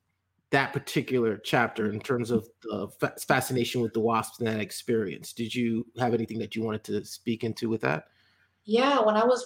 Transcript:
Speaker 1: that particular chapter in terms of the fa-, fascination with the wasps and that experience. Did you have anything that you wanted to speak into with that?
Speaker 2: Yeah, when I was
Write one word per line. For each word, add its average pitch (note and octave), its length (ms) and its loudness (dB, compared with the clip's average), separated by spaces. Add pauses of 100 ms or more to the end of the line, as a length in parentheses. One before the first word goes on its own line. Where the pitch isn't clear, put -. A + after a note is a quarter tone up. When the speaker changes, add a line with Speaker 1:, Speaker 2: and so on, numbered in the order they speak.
(520)
Speaker 1:
that C3+ 200 4
particular B2 640 0
chapter A2+ 560 0
in G#2+ 80 -4
terms A#2+ 300 -2
of A2 180 0 (140)
the G#2 260 -6 (100)
fa-, - 140 -2 (160)
fascination B2+ 540 2
with A2 100 -2
the A2+ 80 0
wasps A2+ 380 2
and A#2 100 0
that A2 100 0
experience. G#2+ 760 -4
Did A#2 200 -6
you A#2 320 0 (120)
have A#2+ 160 2
anything A2+ 240 -2
that G#2+ 180 -6
you A2 60 -2
wanted A2+ 220 -4
to G#2 200 -4
speak - 400 -6
into A2+ 240 -4
with A2 140 -2
that? D3 220 0 (600)
Speaker 2:
Yeah, B3+ 360 4
when G#3+ 180 4
I A3 80 4
was B3 200 2